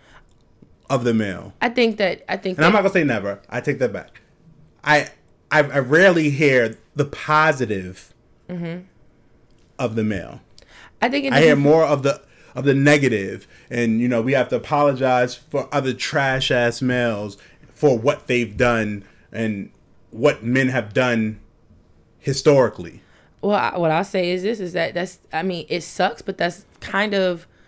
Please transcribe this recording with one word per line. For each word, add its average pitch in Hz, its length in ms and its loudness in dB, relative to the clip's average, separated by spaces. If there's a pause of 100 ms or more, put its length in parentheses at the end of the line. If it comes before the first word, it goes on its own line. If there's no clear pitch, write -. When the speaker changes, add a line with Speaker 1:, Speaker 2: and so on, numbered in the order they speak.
(880)
Speaker 1:
of 131 140 0
the 120 100 2
male. 98 480 -4
Speaker 2:
I 247 60 0
think 233 300 0
that, 185 320 -2
I 190 80 -4
think 190 200 -6
Speaker 1:
And 151 80 2
I'm 180 60 6
Speaker 2:
that 214 60 2
Speaker 1:
not 196 60 2
gonna 190 100 0
say 175 100 2
never. 101 460 -4
I 120 100 -8
take 139 200 -4
that 120 120 0
back. - 300 -14 (640)
I, 147 240 2 (420)
I, 151 120 4
I 139 160 -2
rarely 156 500 4
hear 131 480 2 (180)
the 143 100 0
positive 127 1080 -2 (360)
Speaker 2:
Mm-hmm. 175 340 -10 (960)
Speaker 1:
of 113 180 -4
the 110 80 -2
male. 98 380 -6 (600)
Speaker 2:
I 247 80 0
think 277 160 -2
it 269 80 -2
Speaker 1:
I 139 60 4
hear 160 100 8
Speaker 2:
doesn't 143 140 4
Speaker 1:
more 156 200 6
of 147 200 2
the, 139 180 -2 (340)
of 131 100 -6
the 139 80 4
negative, 127 720 2 (220)
and, 117 300 0
you 123 80 0
know, 117 140 0
we 131 120 0
have 127 160 2
to 131 60 -2
apologize 127 800 0
for - 360 -8
other 135 220 -2
trash 135 580 -2
ass 120 300 0
males 117 560 -2 (360)
for 135 240 2
what 123 300 -2
they've 120 280 -2
done 110 480 0 (280)
and 107 400 -6 (380)
what 113 320 0
men 127 280 2
have 113 240 -4
done 113 460 0 (800)
historically. 127 840 0 (400)
Speaker 2:
Well, 202 160 0
I, 117 200 -2
what 170 140 2
I'll 165 120 0
say 180 280 -2
is 180 100 -4
this, 214 180 -4
is 180 140 -8
that 165 200 -4
that's, 185 260 -6 (120)
I 160 120 -4
mean, 180 260 -6
it 170 120 -4
sucks, - 400 -4
but 190 160 -10
that's 175 280 -4 (140)
kind 202 340 -4
of 180 320 -2 (220)